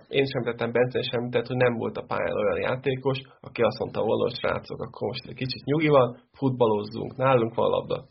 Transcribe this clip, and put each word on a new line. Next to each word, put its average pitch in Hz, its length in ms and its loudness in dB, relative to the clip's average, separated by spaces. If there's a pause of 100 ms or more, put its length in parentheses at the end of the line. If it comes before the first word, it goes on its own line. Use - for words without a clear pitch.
én 135 180 2
sem 135 180 -2
tettem, 117 280 -2
Bence 117 300 2
sem 123 280 -2
tett, 120 180 0
hogy 127 80 -4
nem 123 220 4
volt 107 200 -4
a - 100 -6
pályán 101 300 -2
olyan 98 320 0
játékos, 131 480 -2 (240)
aki - 200 -4
azt - 180 2
mondta 104 220 -4
volna, 110 220 0
hogy - 160 -2
srácok, - 420 -4
akkor - 260 -8
most - 200 -8
egy - 80 -14
kicsit 127 300 -8
nyugi 151 220 2
van, 127 300 6 (220)
futballozzunk, 110 760 0
nálunk 120 400 4
van 110 100 2
a 95 100 2
labda, - 360 -4